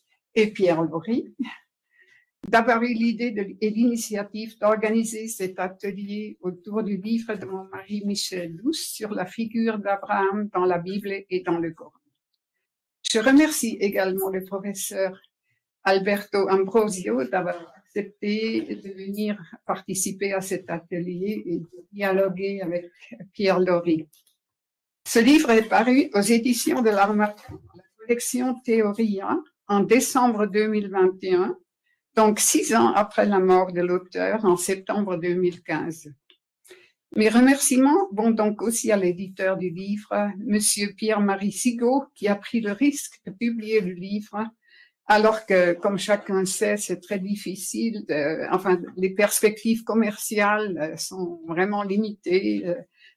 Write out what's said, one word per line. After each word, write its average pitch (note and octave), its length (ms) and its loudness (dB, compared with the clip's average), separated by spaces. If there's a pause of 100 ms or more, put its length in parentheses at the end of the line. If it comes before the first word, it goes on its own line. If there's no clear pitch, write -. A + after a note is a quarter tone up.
(340)
et G#3+ 140 4
Pierre F3 340 2
Laurie E3 540 -4 (1120)
d'avoir A3+ 340 4
eu A#3+ 120 0
l'idée A#3 380 -2
de, G#3 140 -4 (160)
et G#3+ 80 0
l'initiative A3 880 -2
d'organiser A3 680 0
cet F#3 320 -6
atelier G3+ 840 -8
autour G3+ 420 -6
du G3 140 -4
livre A3 380 -4
de F#3+ 100 -10
mon F#3+ 200 -10
mari F#3+ 400 -10
Michel F3+ 500 -6
Douce B3 320 -4
sur G#3+ 240 -8
la F#3+ 140 -4
figure A3+ 520 -2
d'Abraham G3+ 760 -2
dans F3+ 120 2
la F3+ 140 2
Bible G3 320 -6 (180)
et F#3 120 -4
dans F3 180 -2
le E3 120 -4
Coran. - 200 -18 (1120)
Je - 160 0
remercie C4 600 4
également F#3+ 500 0
le F#3+ 140 -4
professeur F#3+ 760 -6 (640)
Alberto G3 640 0
Ambrosio G3+ 760 2
d'avoir F3 520 -4
accepté G#3+ 840 -4
de G3+ 320 -10
venir G3+ 440 -6 (280)
participer F#3+ 680 -6
à F#3+ 80 -2
cet F#3 280 -6
atelier F3+ 760 -6
et F3 140 -4
de - 320 -16
dialoguer G3 720 -2
avec F3 280 -6 (440)
Pierre F#3+ 260 2
Laurie. E3+ 480 2 (1000)
Ce - 120 2
livre C#4+ 320 6
est A3 160 4
paru B3 460 4
aux G3+ 80 2
éditions A#3+ 600 2
de A3 80 4
l'Armatan, G#3 720 0 (160)
la - 80 -20 (140)
collection A#3+ 640 -2
Théoria, G#3+ 760 0 (280)
en G3+ 140 2
décembre A3+ 640 2
deux G#3 220 2
mille G#3 220 -2
vingt F#3 340 2
et F#3 100 0
un, F#3+ 240 2 (580)
donc G#3+ 240 4
six - 360 2
ans A#3 180 4
après G#3 320 2
la G3+ 140 4
mort F#3 320 6
de F3 100 -2
l'auteur, F#3 600 -2
en F3 140 4
septembre F#3+ 580 -2
deux F3 200 -2
mille F3+ 260 0
quinze. D#3+ 500 -6 (1040)
Mes G#3+ 140 4
remerciements C4+ 840 6
vont A3 200 2
donc G#3 300 0
aussi A3 300 0
à G3+ 60 6
l'éditeur F#3+ 600 -2
du F#3 120 -4
livre, G3+ 680 -4
Monsieur G#3 600 0
Pierre-Marie G3+ 560 0
Sigaud, A#3+ 500 0 (100)
qui - 140 -4
a G3+ 80 2
pris G#3+ 240 -4
le G3+ 140 -2
risque C#4+ 520 -2
de F#3 60 -12
publier A3 480 -2
le F#3 140 -2
livre, G#3 560 -6 (580)
alors G#3+ 380 4
que, F3+ 280 4
comme G3 240 -2
chacun G3+ 480 0
sait, G#3 300 -2
c'est - 240 -6
très G3+ 200 -6
difficile G3+ 840 -6
de, D3+ 480 -2
enfin, F3+ 260 2 (180)
les F#3 140 -2
perspectives G#3+ 720 0
commerciales, G#3 920 0
euh, D#3+ 200 -6
sont F#3 500 -8
vraiment G3 360 -2
limitées, G3+ 840 -2
euh, F3 80 -2 (420)